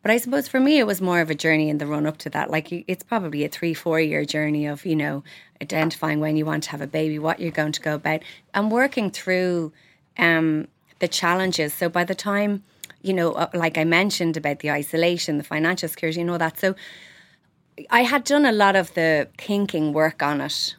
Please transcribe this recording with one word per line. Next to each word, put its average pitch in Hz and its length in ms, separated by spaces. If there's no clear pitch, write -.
But 208 80
I 233 80
suppose 254 300
for 262 120
me, 285 200
it 220 80
was 190 140
more 175 200
of 160 80
a 151 60
journey 156 340
in 151 80
the 147 80
run 151 220
up 156 120
to 143 120
that. 147 180
Like, 156 220
you, 175 160
it's 185 160
probably 151 420
a - 20
three, 165 280
four 160 240
year 151 260
journey 151 400
of, 147 180
you 160 120
know, 147 280
identifying 156 580
when 156 160
you 151 120
want 151 160
to - 80
have 147 100
a 151 60
baby, 156 320
what 160 200
you're 170 120
going 151 220
to - 80
go 151 120
about, 156 300
and 214 160
working 240 400
through, 180 600
um, 160 500
the 175 100
challenges. 175 680
So 175 140
by 175 140
the 180 120
time, 202 480
you 190 100
know, 170 200
uh, - 200
like 165 240
I 156 60
mentioned 170 520
about 147 260
the 147 100
isolation, 160 680
the 147 60
financial 165 460
security 165 320
and 170 100
all 170 80
that. 160 200
So 190 140
I 233 100
had 247 220
done 285 240
a 233 40
lot 202 240
of 180 200
the 160 320
thinking 180 560
work 156 300
on 143 180
it - 380